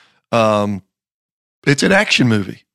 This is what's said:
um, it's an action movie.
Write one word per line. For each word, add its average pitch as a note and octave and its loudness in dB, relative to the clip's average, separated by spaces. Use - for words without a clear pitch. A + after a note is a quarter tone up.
um, G#2 0
it's C#3+ 0
an G3 0
action G3 2
movie. G#2 -2